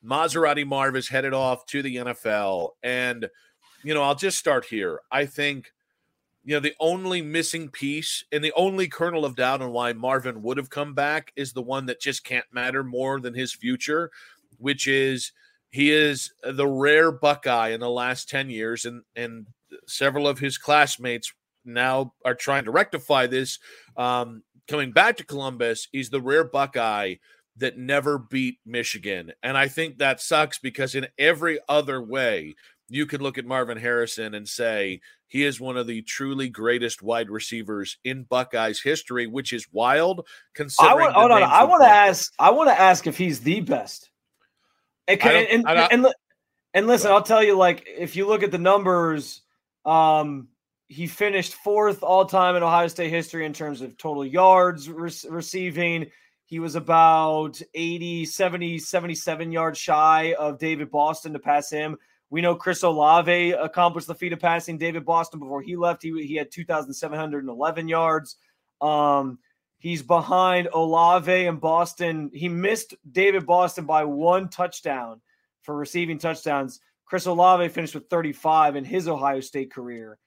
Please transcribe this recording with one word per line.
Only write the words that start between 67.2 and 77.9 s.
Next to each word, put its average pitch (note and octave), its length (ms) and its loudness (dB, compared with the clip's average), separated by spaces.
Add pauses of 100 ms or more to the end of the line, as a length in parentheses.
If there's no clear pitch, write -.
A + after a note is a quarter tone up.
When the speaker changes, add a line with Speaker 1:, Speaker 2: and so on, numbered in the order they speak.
Speaker 2:
and C3+ 100 -10
eleven D#3 400 -6
yards. D#3+ 480 -2 (420)
Um, C#3+ 600 2 (380)
he's E3 240 -8
behind F3+ 720 2
Olave E3+ 720 4
and D#3+ 120 -4
Boston. E3 720 -2
He D3+ 140 -8
missed G3 480 -4 (160)
David F#3+ 340 2
Boston F3 380 2
by D3+ 220 0
one E3+ 420 0
touchdown C3+ 720 -8 (440)
for D3 120 -10
receiving E3 420 -4
touchdowns. D3 640 -4 (240)
Chris F3+ 220 -6
Olave F3+ 420 4
finished E3 260 -8